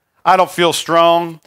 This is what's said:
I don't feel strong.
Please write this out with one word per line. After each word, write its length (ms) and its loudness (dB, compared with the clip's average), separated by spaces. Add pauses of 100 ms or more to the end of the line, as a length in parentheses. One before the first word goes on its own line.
(220)
I 140 2
don't 140 0
feel 240 0
strong. 720 0